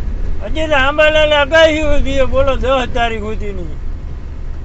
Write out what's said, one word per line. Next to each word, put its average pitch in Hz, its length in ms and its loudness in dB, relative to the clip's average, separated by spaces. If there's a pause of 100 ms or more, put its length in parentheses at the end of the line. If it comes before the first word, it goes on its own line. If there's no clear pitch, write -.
(420)
હજી 302 240 -2
તો 311 80 0
આંબાલાલે 302 640 2
આગાહી 311 440 4
હતી, 277 440 4
બોલો, 262 320 2
દસ 247 380 0
તારીખ 233 260 -2
સુધીની 208 440 -6 (1000)